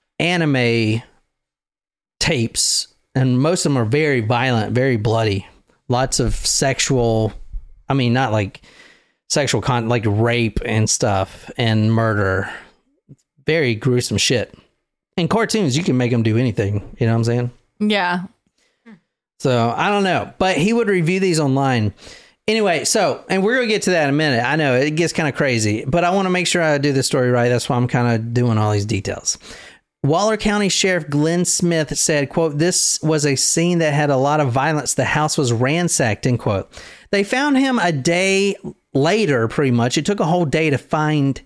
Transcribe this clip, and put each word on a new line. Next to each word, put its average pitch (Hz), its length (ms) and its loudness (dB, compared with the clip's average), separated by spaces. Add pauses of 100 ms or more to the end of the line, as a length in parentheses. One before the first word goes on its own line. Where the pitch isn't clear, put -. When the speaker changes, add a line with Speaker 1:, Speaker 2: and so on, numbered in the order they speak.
(200)
Speaker 1:
anime 123 840 0 (1160)
tapes, - 680 -2 (260)
and 131 280 2
most 175 240 0
of 147 60 2
them 131 100 2
are 113 40 0
very 143 360 0
violent, 117 520 0
very 127 240 2
bloody. 107 500 0 (400)
Lots 127 320 0
of 117 160 2
sexual, 117 960 0 (560)
I 135 40 0
mean, 123 200 2
not, 127 180 0
like, 104 300 -2 (680)
sexual 127 320 0
con-, 120 280 -2
like, 117 180 0
rape 113 580 0
and 110 240 0
stuff - 680 -2
and 110 360 2
murder. 104 560 0 (960)
Very 147 300 0
gruesome 123 420 0
shit. - 400 -2 (600)
In 170 100 0
cartoons, 196 500 0
you 175 60 -2
can 135 140 0
make 123 140 0
'em 117 120 2
do 110 140 2
anything, 104 640 -2
you 120 60 0
know 113 80 2
what 113 60 2
I'm 117 40 0
saying? 120 280 -2 (280)
Speaker 2:
Yeah. 190 420 0 (1160)
Speaker 1:
So, 120 380 0
I 170 120 0
don't 202 140 0
know, 160 360 -2
but 185 180 0
he 190 160 2
would 233 140 0
review 185 320 0
these 180 200 0
online. 131 540 0 (540)
Anyway, 202 380 0
so, 160 440 0
and 190 140 0
we're 233 120 0
gonna 247 120 0
get 214 160 -2
to 185 80 0
that 160 140 2
in 139 40 0
a 139 80 0
minute. 139 260 0
I 135 120 0
know, 143 200 2
it 147 200 0
gets 160 180 0
kinda 151 200 -2
crazy, 113 520 0
but 170 180 0
I 175 60 2
wanna 190 220 0
make 180 160 0
sure 175 160 0
I 151 160 2
do 143 140 0
the 131 100 0
story 127 260 0
right. 120 200 2
That's 120 200 -2
why 135 60 0
I'm 123 120 0
kinda 120 300 0
doing 117 400 0
all 107 140 2
these 104 140 0
details. - 520 -4 (680)
Waller 196 340 2
County 208 320 0
Sheriff 175 400 0
Glenn 160 360 0
Smith 165 520 0
said, 147 320 0
quote, 156 300 -2
"This - 420 0
was 156 240 0
a 139 100 2
scene 170 440 0
that 151 160 0
had 143 160 2
a 135 60 2
lot 143 220 2
of 139 120 0
violence. 139 420 0
The 131 120 0
house 151 300 0
was 131 160 0
ransacked," 131 760 0
end 123 100 0
quote. 98 340 -4 (380)
They 202 140 0
found 269 340 0
him 262 220 2
a 180 120 0
day 190 640 0 (380)
later, 147 540 2
pretty 135 240 0
much. 120 260 2
It 151 80 -2
took 202 140 0
a 190 60 2
whole 175 200 2
day 156 240 0
to 135 80 0
find 151 680 0